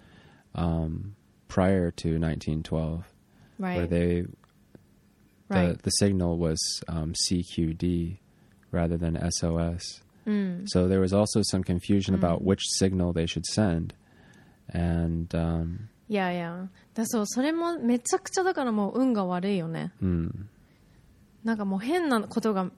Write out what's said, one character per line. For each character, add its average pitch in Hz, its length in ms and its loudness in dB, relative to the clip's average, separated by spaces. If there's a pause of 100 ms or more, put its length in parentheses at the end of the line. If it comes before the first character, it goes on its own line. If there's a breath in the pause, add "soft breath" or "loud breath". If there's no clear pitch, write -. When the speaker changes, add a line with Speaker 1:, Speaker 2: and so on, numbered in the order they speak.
(540 loud breath)
Speaker 1:
um, 82 600 -2 (340)
prior 92 440 2
to 82 260 -2
nineteen 80 440 -2
twelve, 80 420 -4 (540 soft breath)
where 180 220 -2
Speaker 2:
Right. 85 100 -2
Speaker 1:
they, 87 320 2
the, 92 60 -6 (1200)
Speaker 2:
Right. 180 340 2
Speaker 1:
the - 80 -2
signal 90 480 2
was, 82 200 0 (300)
um, 82 260 -4
C - 280 0
Q 82 320 -2
D 87 460 -2 (520 soft breath)
rather 85 240 2
than 82 200 0
S 87 280 -2
O 82 140 2
S. 85 440 -4 (240)
Speaker 2:
Mm. 196 420 -2
Speaker 1:
So 90 200 4
there 95 120 4
was 92 120 2
also 104 300 4
some 95 200 0
confusion 95 520 2
about 87 260 2
Speaker 2:
Mm. - 60 -4
Speaker 1:
which 98 160 4 (160)
signal 92 340 2
they 85 140 0
should 82 200 -6
send. 87 480 0 (720 soft breath)
And, 85 680 0
um, 82 520 -2 (200)
Speaker 2:
Yeah, 196 220 0
yeah. 175 380 -6 (260 soft breath)
だ-、 226 120 -2
そ 226 160 0
う、 208 40 -2
そ 247 160 -2
れ 302 100 0
も 330 260 -2
め 240 200 2
ち - 160 -2
ゃ 370 60 2
く - 100 -14
ち - 80 -2
ゃ 370 60 2
だ 370 100 2
か 285 100 -2
ら 247 80 0
も 208 180 0
う 240 100 -2
運 262 120 4
が 208 140 2
悪 180 260 -2
い 196 60 0
よ 160 100 -2
ね。 160 240 -6 (100)
Speaker 1:
う 95 40 0
ん。 87 420 -2 (960 soft breath)
Speaker 2:
な 226 100 0
ん 214 40 -2
か 208 60 -4
も 196 120 0
う 190 40 -4
変 320 280 0
な 233 140 2
こ - 180 -4
と 220 140 0
が 185 240 -2